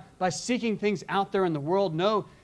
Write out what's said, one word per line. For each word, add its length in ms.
by 120
seeking 480
things 300
out 240
there 140
in 80
the 60
world. 340
No, 320